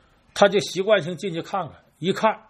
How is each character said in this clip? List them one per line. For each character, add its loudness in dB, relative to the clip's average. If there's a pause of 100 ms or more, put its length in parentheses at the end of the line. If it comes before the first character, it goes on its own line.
(340)
他 6
就 2
习 -4
惯 2
性 -6
进 -8
去 -6
看 -6
看。 -20 (200)
一 -2
看， 0